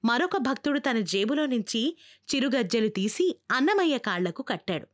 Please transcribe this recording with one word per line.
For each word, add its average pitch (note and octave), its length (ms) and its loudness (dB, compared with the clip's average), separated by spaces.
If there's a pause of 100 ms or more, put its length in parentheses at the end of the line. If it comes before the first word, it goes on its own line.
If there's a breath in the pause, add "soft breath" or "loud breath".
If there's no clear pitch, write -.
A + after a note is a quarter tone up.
మరొక F4+ 320 0
భక్తుడు B3+ 420 0
తన A#3+ 200 0
జేబులో A3 460 0
నుంచి B3 520 -2 (380 loud breath)
చిరుగజ్జెలు A#3 520 2
తీసి G#3+ 520 0 (120)
అన్నమయ్య D#4 460 4
కాళ్లకు F3+ 460 -2
కట్టాడు. F3 500 -6